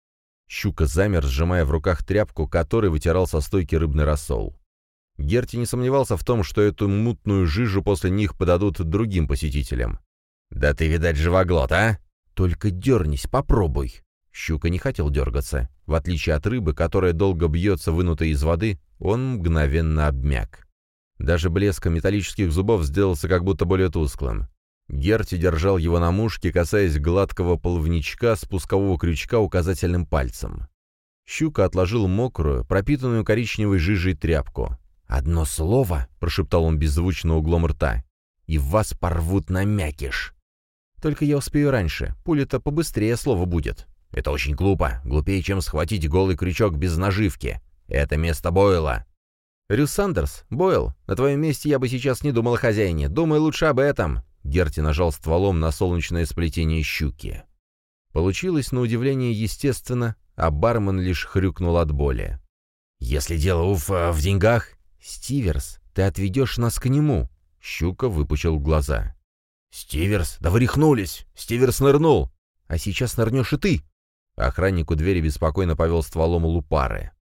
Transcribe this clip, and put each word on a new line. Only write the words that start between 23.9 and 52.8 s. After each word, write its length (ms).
Герти 480
держал 420
его 200
на 140
мушке, 400
касаясь 460
гладкого 580
половничка 800
спускового 600
крючка 440
указательным 640
пальцем. 600
Щука 380
отложил 420
мокрую, 580
пропитанную 600
коричневой 540
жижей 360
тряпку. 640
"Одно 380
слово", 600
прошептал 440
он 140
беззвучно 580
углом 300
рта, — 380
"и 120
вас 340
порвут 560
на 160
мякиш". 720
"Только 240
я 140
успею 320
раньше, 440
пуля-то 360
побыстрее 560
слово 300
будет". 400
"Это 200
очень 240
глупо, 500
глупее, 380
чем 180
схватить 480
голый 280
крючок 400
без 200
наживки. 640
Это 280
место 340
Бойла". 560
"Рю 180
Сандерс, 640
Бойл, 440
на 80
твоем 260
месте 280
я 100
бы 100
сейчас 340
не 100
думал 220
о 40
хозяине, 500